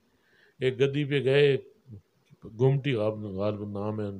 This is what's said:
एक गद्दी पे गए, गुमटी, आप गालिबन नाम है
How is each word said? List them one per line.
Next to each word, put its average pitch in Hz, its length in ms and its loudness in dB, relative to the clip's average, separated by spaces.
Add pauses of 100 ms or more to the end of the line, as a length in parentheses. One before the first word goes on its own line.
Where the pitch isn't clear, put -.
(600)
एक 127 180 0
गद्दी 139 260 0
पे 139 160 0
गए, 135 360 4 (920)
गुमटी, 131 500 2
आप 107 220 0
गालिबन 104 520 -4
नाम 104 300 -4
है 104 200 -4